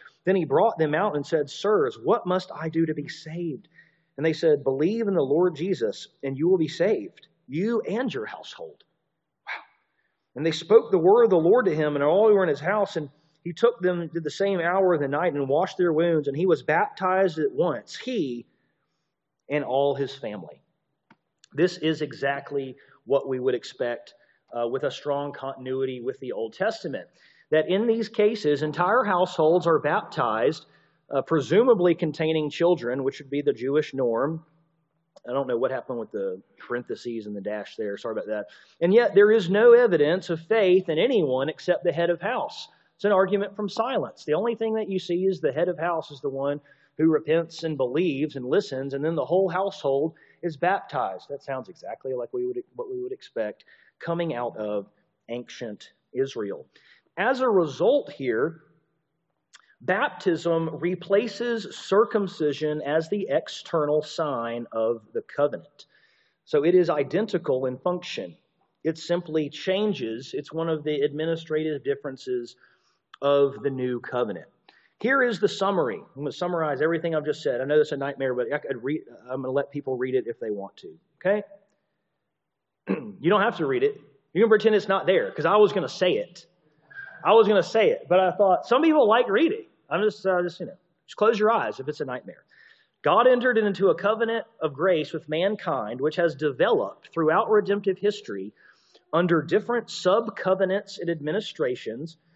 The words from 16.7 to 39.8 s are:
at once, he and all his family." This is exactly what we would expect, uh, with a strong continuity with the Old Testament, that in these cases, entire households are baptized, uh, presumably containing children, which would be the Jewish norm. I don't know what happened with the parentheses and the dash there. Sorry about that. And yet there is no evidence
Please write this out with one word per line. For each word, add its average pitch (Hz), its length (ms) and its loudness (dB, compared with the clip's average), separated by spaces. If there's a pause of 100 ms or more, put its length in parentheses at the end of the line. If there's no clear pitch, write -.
at 147 140 -2
once, 131 460 -2
he 143 480 -6 (1040)
and 143 160 -2
all 139 280 2
his 135 220 -4
family." 104 480 -12 (880)
This 175 280 0
is 156 220 -2
exactly 139 760 -6 (260)
what 135 240 0
we 131 140 -4
would 123 140 2
expect, - 580 -6 (440)
uh, 120 120 -2
with 131 160 -4
a 131 60 -2
strong 143 420 -6
continuity 131 640 -6
with 123 220 -6
the 131 100 -8
Old 110 220 -6
Testament, 180 560 -6 (420)
that 156 180 4
in 202 160 2
these 226 240 0
cases, 202 540 2
entire 180 400 2
households 175 640 2
are 160 100 4
baptized, 139 880 0 (460)
uh, 135 100 0
presumably 175 720 4
containing 160 560 -2
children, 131 540 0
which 131 160 -4
would 135 100 -20
be 143 140 -4
the 143 100 2
Jewish 139 400 -2
norm. 131 500 -2 (880)
I 123 40 -6
don't 135 120 -2
know 123 120 -2
what 123 120 0
happened 127 300 -6
with 107 100 -10
the 98 320 -6 (160)
parentheses 120 680 -8
and 104 80 -8
the 101 60 -8
dash 104 340 -8
there. 104 200 -6
Sorry 113 180 -8
about 107 120 -6
that. 104 220 -6 (340)
And 175 100 2
yet 220 220 4
there 208 160 8
is 196 220 4
no 233 220 8
evidence 180 580 4